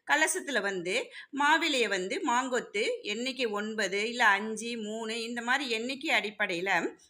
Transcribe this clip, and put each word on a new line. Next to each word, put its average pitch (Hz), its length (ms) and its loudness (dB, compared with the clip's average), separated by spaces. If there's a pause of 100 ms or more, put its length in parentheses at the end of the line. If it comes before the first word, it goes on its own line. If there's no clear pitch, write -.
(120)
கலசத்துல 294 500 2
வந்து 196 500 -2 (180)
மாவிலையை 285 580 4
வந்து 196 400 -2
மாங்கொத்து 247 600 0 (120)
எண்ணிக்கை 240 440 -2
ஒன்பது 208 640 0
இல்ல 240 160 2
அஞ்சு, 214 520 2
மூணு 220 440 -6
இந்த 233 200 -6
மாதிரி 254 280 0
எண்ணிக்கை 254 500 -2
அடிப்படையில 190 800 -2 (120)